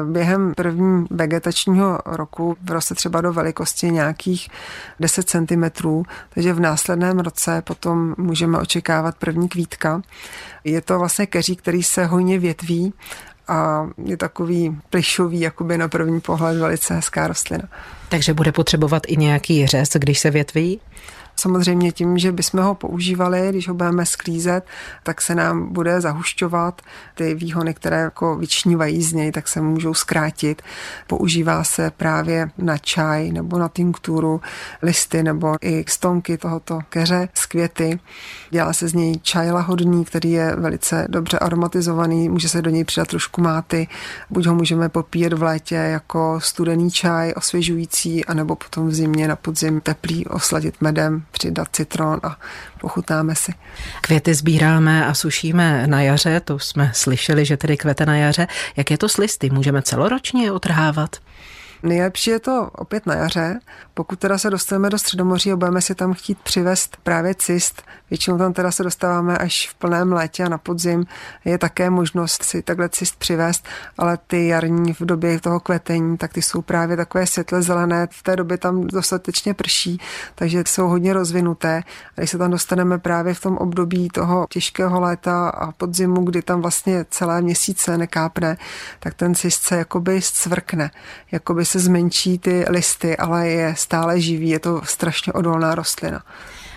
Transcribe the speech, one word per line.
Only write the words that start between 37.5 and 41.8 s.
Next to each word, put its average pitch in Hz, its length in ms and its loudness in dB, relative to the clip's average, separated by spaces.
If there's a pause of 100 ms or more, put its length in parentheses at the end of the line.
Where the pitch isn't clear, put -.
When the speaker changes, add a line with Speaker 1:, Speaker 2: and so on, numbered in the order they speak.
Speaker 1:
Dělá 165 240 2
se 170 140 -2
z 160 60 -2
něj 165 280 2
čaj 170 300 0
lahodný, 175 540 2
který 165 260 0
je 160 240 2
velice 165 540 -2
dobře 170 300 0
aromatizovaný, 170 880 0